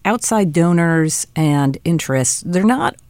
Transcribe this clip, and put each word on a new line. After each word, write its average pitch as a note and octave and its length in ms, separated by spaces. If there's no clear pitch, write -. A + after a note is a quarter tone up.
outside G#3 480
donors E3 800
and C#3+ 500
interests, C3+ 640
they're F3+ 160
not B3 320